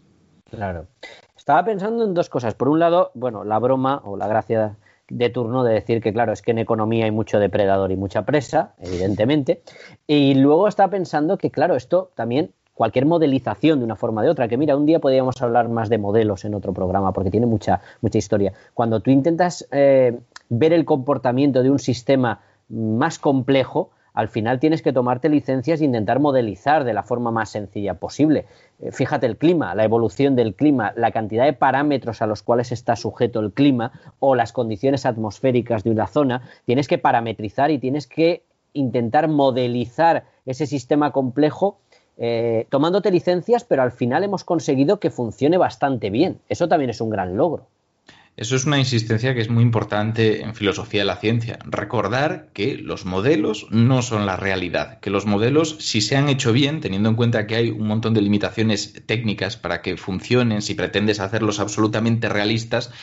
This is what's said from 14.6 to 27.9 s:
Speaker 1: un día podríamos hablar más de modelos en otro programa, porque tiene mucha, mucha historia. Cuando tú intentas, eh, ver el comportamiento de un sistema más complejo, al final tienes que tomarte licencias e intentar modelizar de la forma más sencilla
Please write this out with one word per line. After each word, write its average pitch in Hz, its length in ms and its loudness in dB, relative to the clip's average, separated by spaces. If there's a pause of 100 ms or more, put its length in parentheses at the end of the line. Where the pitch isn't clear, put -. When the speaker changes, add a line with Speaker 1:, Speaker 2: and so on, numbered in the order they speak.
Speaker 1:
un 147 80 0
día 160 140 4
podríamos 131 420 2
hablar 120 280 2
más 113 200 -2
de 113 80 2
modelos 104 480 0
en 104 80 -6
otro 98 200 -4
programa, 92 380 0
porque 92 200 -2
tiene 110 160 2
mucha, 104 340 0 (200)
mucha 110 180 0
historia. 101 340 -2 (220)
Cuando 113 240 0
tú 127 100 0
intentas, 165 600 2
eh, 131 480 4 (300)
ver 151 240 2
el 160 120 4
comportamiento 131 800 2
de 131 80 4
un 139 80 2
sistema 131 640 0 (280)
más 113 480 -2
complejo, 135 720 0 (260)
al 107 120 -2
final 120 320 -2
tienes 156 220 2
que 151 100 0
tomarte 123 380 0
licencias 139 500 0
e 156 60 2
intentar 117 340 0
modelizar 139 640 2
de 117 100 -2
la 98 100 -2
forma 120 280 -4
más 113 200 -2
sencilla 101 440 -6